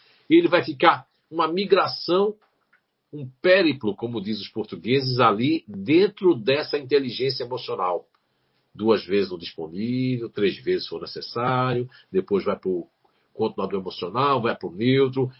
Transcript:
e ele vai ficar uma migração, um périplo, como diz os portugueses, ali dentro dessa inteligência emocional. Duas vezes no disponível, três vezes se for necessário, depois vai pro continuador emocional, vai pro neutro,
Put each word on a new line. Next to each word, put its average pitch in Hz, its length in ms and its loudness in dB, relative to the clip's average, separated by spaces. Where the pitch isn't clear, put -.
e 156 60 6
ele 170 120 8
vai 165 160 2
ficar 147 420 2
uma 160 180 -2
migração, 185 880 0
um 143 180 -12
périplo, 156 540 4
como 117 260 -6
diz 104 180 -4
os - 80 -12
portugueses, 120 720 -2
ali 120 480 2
dentro 160 680 2
dessa 135 420 0
inteligência 131 640 -2
emocional. 104 640 -4
Duas 107 320 2
vezes 92 260 0
no 90 60 -6
disponível, 113 920 -4
três 101 280 0
vezes 175 260 -2
se - 60 -12
for 82 120 -8
necessário, 127 880 -2
depois 95 340 0
vai 98 120 -2
pro 90 300 -4
continuador 101 480 -4
emocional, 113 600 -2
vai 110 140 0
pro 90 160 -10
neutro, 131 680 0